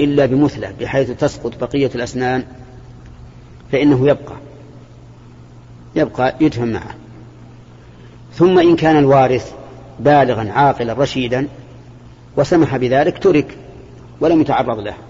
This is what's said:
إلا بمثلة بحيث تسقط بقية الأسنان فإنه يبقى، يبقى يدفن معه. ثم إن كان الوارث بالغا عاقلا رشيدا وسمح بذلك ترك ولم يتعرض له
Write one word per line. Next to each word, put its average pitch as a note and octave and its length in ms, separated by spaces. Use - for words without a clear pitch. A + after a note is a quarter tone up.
إلا C#3+ 260
بمثلة C3 540
بحيث B2 300
تسقط A#2+ 500
بقية C3 340
الأسنان B2+ 500
فإنه C3+ 360
يبقى، - 260
يبقى B2+ 440
يدفن A#2+ 320
معه. F#2 220
ثم F3+ 240
إن E3+ 180
كان D#3 220
الوارث C3+ 540
بالغا B2 500
عاقلا B2+ 420
رشيدا B2+ 540
وسمح C#3+ 400
بذلك C3 460
ترك E3+ 340
ولم D#3+ 200
يتعرض B2 380
له G#2 160